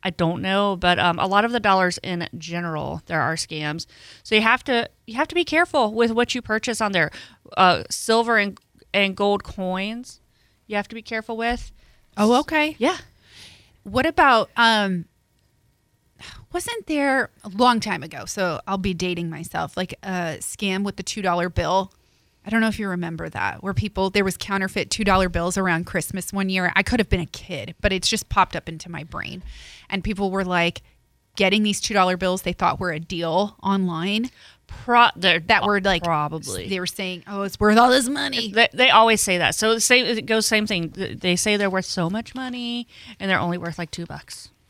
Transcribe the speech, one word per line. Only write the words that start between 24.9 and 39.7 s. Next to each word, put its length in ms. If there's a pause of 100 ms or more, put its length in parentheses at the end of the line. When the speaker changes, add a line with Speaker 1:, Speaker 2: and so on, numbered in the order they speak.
Speaker 2:
two 120
dollar 260
bills 280
around 280
Christmas 460
one 180
year. 260
I 80
could 160
have 100
been 120
a 40
kid, 560
but 100
it's 160
just 220
popped 260
up 140
into 220
my 120
brain. 380 (480)
And 140
people 260
were, 160
like, 380 (540)
getting 260
these 180
two 140
dollar 220
bills 260
they 100
thought 260
were 120
a 80
deal 640
online. 640 (380)
Speaker 1:
Pro-, 400 (100)
they're 240
Speaker 2:
That 240
were, 160
like, 220
Speaker 1:
probably. 640
Speaker 2:
they 100
were 80
saying, 400
"Oh, 160
it's 160
worth 180
all 120
this 180
money." 460
Speaker 1:
They, 200
they 160
always 320
say 160
that. 180
So 180